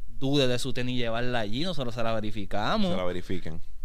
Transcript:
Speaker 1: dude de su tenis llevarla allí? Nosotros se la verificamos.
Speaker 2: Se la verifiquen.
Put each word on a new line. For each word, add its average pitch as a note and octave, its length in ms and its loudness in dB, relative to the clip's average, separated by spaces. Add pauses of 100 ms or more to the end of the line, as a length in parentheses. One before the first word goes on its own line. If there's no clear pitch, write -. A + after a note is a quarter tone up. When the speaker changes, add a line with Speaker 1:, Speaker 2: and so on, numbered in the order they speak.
Speaker 1:
dude C3+ 400 2
de B2 100 2
su B2+ 140 -2
tenis B2+ 260 0
llevarla A#2+ 440 0
allí? A2 240 0
Nosotros C3+ 280 0
se A#2+ 100 -4
la A2+ 100 2
verificamos. A2 800 0
Speaker 2:
Se - 40 0
la F#2 80 -2
verifiquen. F2+ 560 0 (260)